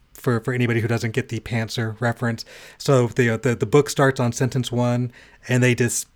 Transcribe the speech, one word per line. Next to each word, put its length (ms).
for, 220
for 120
anybody 280
who 80
doesn't 240
get 160
the 120
Pantser 600
reference. 440
So 320
the, 220
uh, 80
the, 160
the 120
book 240
starts 300
on 120
sentence 400
one, 400
and 140
they 120
just 420